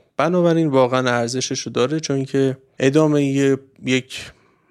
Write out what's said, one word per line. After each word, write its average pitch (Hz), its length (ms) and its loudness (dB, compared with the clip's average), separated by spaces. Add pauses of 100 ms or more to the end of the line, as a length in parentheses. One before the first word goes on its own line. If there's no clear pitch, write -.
(180)
بنابراین 165 500 2
واقعاً 127 420 2
ارزشش 123 500 -4
رو - 120 -10
داره، 131 280 -2
چون 139 260 -4
که 135 320 0 (220)
ادامهٔ 139 800 2 (260)
یک - 480 -4 (400)